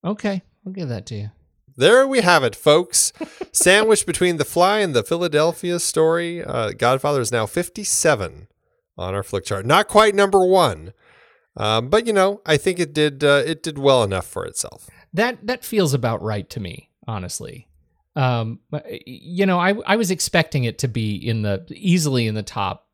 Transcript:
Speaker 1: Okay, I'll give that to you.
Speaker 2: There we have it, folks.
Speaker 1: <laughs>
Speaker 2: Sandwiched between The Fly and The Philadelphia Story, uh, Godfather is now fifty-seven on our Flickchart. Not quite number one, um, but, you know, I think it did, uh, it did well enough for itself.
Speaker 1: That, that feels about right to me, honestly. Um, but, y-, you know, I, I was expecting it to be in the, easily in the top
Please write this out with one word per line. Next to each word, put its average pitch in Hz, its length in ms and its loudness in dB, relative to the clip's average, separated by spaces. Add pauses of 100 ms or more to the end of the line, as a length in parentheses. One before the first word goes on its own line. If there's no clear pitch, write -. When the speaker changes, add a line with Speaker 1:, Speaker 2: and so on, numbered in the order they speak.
Speaker 1:
Okay, 208 380 -4 (240)
I'll 185 60 -12
give 180 160 -8
that 110 180 -8
to - 80 -12
you. 104 160 -8 (460)
Speaker 2:
There 226 300 6
we 269 140 0
have 175 240 6
it, 113 120 0
folks. - 560 2 (200)
Speaker 1:
<laughs> - 200 -16
Speaker 2:
Sandwiched 214 540 4
between 175 300 0
The 143 80 0
Fly 190 360 2
and 175 140 -2
The 117 100 2
Philadelphia 170 720 -2
Story, 170 680 0
uh, 110 280 -4
Godfather 131 500 0
is 113 100 -4
now 110 140 0
fifty-seven 107 1000 -2 (500)
on 92 160 -6
our 98 80 -4
Flickchart. 98 420 -6
Not 170 240 2
quite 208 260 4
number 196 300 4
one, 120 480 2 (640)
um, 110 320 -2
but, 220 180 2
you 226 60 -2
know, 196 320 0
I 151 140 2
think 180 200 -2
it 151 140 -4
did, 147 320 0
uh, 143 220 6
it 156 160 -6
did 156 160 -8
well 135 240 4
enough 95 240 -2
for - 180 -10
itself. - 460 -10 (240)
Speaker 1:
That, 226 320 -2
that 240 180 -6
feels 180 300 0
about 117 280 -2
right 104 280 -6
to 120 100 -12
me, - 300 -14 (180)
honestly. - 600 -12 (480)
Um, 120 440 -2 (100)
but, 151 140 -8
y-, - 220 -14
you 175 400 -4
know, 180 120 2
I, 185 160 0 (120)
I 202 100 0
was 214 140 -2
expecting 160 540 -2
it 113 160 -6
to 135 80 -2
be 107 280 -4
in 113 260 -4
the, 98 280 -4
easily 151 560 0
in 107 80 -4
the 107 80 -4
top 95 520 -8